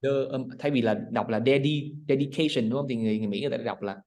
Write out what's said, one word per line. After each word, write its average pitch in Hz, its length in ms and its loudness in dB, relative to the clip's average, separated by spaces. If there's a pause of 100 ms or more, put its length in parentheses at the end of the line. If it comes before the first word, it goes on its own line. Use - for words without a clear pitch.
đơ, 135 240 2
um, 131 220 -4 (120)
thay 147 120 0
vì 131 100 4
là 110 120 4 (180)
đọc 113 180 0
là 110 100 0
dedi-, 139 540 2 (140)
dedication 139 600 2
đúng 131 100 0
không? 143 100 -2
Thì 127 60 -2
người, 110 240 0
người 110 80 -2
Mỹ 101 140 -2
người 139 100 0
ta 127 60 -2
đọc 110 240 -6
là 98 260 -6